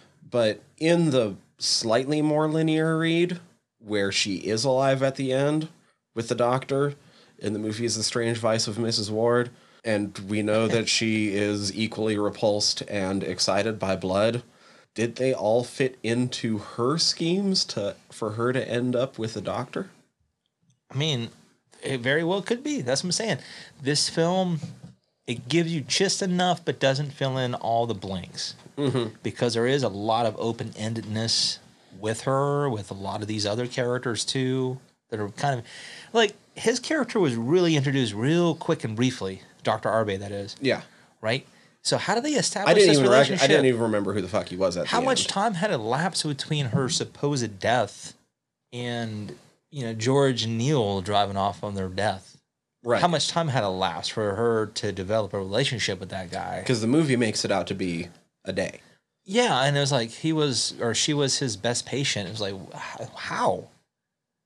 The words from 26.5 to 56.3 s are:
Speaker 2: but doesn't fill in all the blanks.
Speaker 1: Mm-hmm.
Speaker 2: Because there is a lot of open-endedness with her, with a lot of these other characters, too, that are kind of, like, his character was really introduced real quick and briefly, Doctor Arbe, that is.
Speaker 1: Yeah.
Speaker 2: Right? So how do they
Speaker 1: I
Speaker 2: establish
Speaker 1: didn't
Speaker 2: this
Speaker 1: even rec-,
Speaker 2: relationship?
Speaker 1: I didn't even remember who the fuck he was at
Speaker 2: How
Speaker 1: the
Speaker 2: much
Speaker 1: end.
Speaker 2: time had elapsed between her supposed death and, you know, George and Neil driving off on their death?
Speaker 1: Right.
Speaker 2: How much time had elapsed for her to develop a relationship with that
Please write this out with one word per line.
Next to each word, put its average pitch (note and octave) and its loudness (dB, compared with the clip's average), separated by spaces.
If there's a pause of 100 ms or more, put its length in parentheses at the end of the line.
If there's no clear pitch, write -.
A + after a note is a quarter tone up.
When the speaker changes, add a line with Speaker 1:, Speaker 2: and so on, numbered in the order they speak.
Speaker 2:
but D3+ -2
doesn't C3+ 2
fill C3 -2
in B2 0
all A#2 0
the A#2 -2
blanks. F#2+ -8 (220)
Speaker 1:
Mm-hmm. B2 0
Speaker 2:
Because A#2 -2
there A#2 2
is C#3 2
a A2+ 0
lot A2 0
of G#2+ 0
open-endedness A2+ -4 (420)
with A2 -4
her, C#3+ 0
with G#2+ -4
a G2 -8
lot G2 -6
of G#2 -6
these G#2+ -2
other A2+ -2
characters, B2 -2
too, C3 -2 (320)
that G#2+ -6
are G#2 -2
kind C#3 -2
of, A2+ -10 (480)
like, A3 4 (200)
his B3 0
character B3+ 0
was C#3+ 4
really D#3+ 4
introduced C3+ 2
real D#3+ 2
quick E3 -2
and A2 -6
briefly, G#2+ -2 (200)
Doctor A2 0
Arbe, G#2 2
that G2+ -8
is. G2+ -8
Speaker 1:
Yeah. A#2+ 0 (380)
Speaker 2:
Right? A#2 -2 (360)
So - 2
how F3 0
do A3 2
they D4+ -2
Speaker 1:
I - 4
Speaker 2:
establish F#3+ 4
Speaker 1:
didn't G3 10
Speaker 2:
this D3+ 8
Speaker 1:
even C3 6
rec-, - 10 (140)
Speaker 2:
relationship? C#3 2
Speaker 1:
I - 6
didn't C#3+ 6
even A#2+ 4
remember G#2+ 2
who G#2 0
the F2+ -4
fuck F#2 -2
he F#2 -8
was F2+ 0
at E2 -2
Speaker 2:
How - 0
Speaker 1:
the C4 0
Speaker 2:
much B3+ 2
Speaker 1:
end. - -2
Speaker 2:
time G#3 0
had F#3+ -2
elapsed D3 -2
between D3 -2
her B2 0
supposed A#2 -2
death G#2+ 0 (580)
and, A2+ -6 (340)
you C#3 -8
know, A2+ -4
George B2+ 2
and A2+ -2
Neil A2+ 2
driving G2+ 0
off G2+ -2
on G#2 -6
their F#2+ -4
death? G2 -4 (480)
Speaker 1:
Right. A#2 2
Speaker 2:
How F3+ 6
much D#3+ 0
time E3 0
had B2 2
elapsed F#2 -2
for G#2 0
her A2+ 2
to G#2 -6
develop G2 -2
a G#2 -4
relationship G2+ -2
with F#2 -10
that F#2 -8